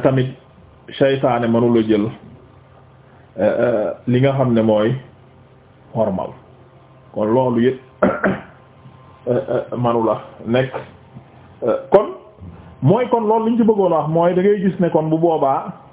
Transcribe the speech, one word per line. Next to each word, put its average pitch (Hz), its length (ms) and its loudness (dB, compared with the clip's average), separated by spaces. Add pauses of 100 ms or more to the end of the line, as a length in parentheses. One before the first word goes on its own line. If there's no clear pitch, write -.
tamit 131 300 0 (680)
seytaane 135 500 0
mënu 117 260 2
la 113 80 4
jël, 107 220 0 (1300)
euh, 92 40 -2
euh, 107 500 0 (140)
li 123 140 2
nga 135 120 2
xam 131 220 0
ne 113 80 2
mooy 110 320 2 (1000)
xormal. 101 380 -4 (840)
Kon 104 140 -4
loolu 120 360 2
yëpp, 127 180 0 (220)
<coughs> - 0 - (1300)
euh, 123 200 0
euh, - 280 -4
mënu 120 300 0
la 107 100 0 (300)
nekk. 127 260 0 (880)
Euh, 117 140 0 (140)
kon 214 160 6 (760)
mooy 208 280 2
kon 233 160 2
loolu 220 200 2
li 226 60 0
ñu 247 60 0
ci 233 60 2
bëggoon 202 280 2
wax 151 160 0
mooy 170 260 2
da 180 80 0
ngay 208 180 2
gis 180 200 -2
ne 175 100 2
kon 160 180 0
bu 160 100 0
boobaa 160 540 0 (200)